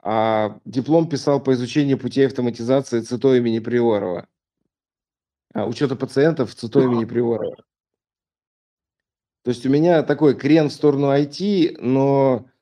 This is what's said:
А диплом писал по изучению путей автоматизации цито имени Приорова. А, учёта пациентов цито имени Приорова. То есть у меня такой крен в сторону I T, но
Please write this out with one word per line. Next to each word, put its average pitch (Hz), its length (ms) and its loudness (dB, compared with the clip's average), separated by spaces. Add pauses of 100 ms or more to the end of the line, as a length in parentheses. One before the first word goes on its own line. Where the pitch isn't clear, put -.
А 110 640 -2
диплом 151 440 0
писал 143 340 -2
по 135 120 0
изучению 131 440 0
путей 135 280 0
автоматизации 120 760 -2
цито 123 360 0
имени 117 240 0
Приорова. 110 680 -2 (1300)
А, 104 120 -4
учёта 127 300 -4
пациентов 135 580 0
цито 120 280 -2
имени 120 220 0
Приорова. 117 520 -4 (1900)
То 123 60 -4
есть 120 140 -6
у 131 60 0
меня 156 320 4
такой 143 340 2
крен 151 320 2
в - 40 -8
сторону 143 360 0
I 139 180 2
T, 185 540 -2
но 135 680 2 (160)